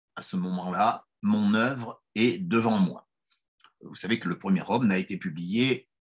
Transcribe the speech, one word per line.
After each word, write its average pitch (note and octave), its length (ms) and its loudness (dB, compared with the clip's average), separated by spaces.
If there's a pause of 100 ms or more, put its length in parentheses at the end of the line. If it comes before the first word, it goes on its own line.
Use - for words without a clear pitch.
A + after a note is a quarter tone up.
(140)
à - 80 -14
ce - 140 -8
moment-là, « F#2 680 -2 (180)
Mon G#2 320 2
œuvre A#2 480 -2 (120)
est B2 240 2
devant A2 400 2
moi. » - 300 0 (720)
Vous - 140 -18
savez A2 220 -2
que - 100 -6
Le - 100 -4
Premier F#2+ 280 0
Homme A#2 200 0
n'a F#2+ 100 4
été F#2 220 -4
publié, G2 720 -2 (160)